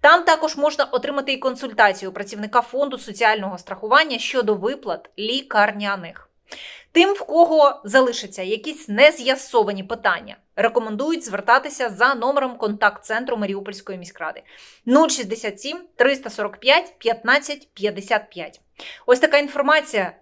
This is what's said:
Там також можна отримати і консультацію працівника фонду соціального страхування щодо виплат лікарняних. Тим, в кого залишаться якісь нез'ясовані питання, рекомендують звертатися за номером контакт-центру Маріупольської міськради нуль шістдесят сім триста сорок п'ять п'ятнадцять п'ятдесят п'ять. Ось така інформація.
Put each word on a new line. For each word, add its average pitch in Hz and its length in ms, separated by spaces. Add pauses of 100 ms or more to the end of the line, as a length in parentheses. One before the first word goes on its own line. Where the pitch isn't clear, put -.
Там 330 240
також 320 320
можна 294 280
отримати 277 480
і 262 40
консультацію 220 760
працівника 208 480
фонду 262 380
соціального 214 600
страхування 226 600
щодо 226 360
виплат 202 640
лікарняних. 208 1040 (680)
Тим, 381 220
в - 80
кого 320 640
залишаться 233 580
якісь 214 460
нез'ясовані 240 960
питання, 196 520 (200)
рекомендують 226 680
звертатися 240 680
за 233 240
номером 254 420
контакт-центру 220 800
Маріупольської 196 600
міськради 170 440 (440)
нуль 285 220
шістдесят 214 520
сім 302 180 (180)
триста 262 340
сорок 208 260
п'ять 302 420
п'ятнадцять 262 760
п'ятдесят 202 560
п'ять. 160 300 (460)
Ось 254 120
така 302 200
інформація. 285 840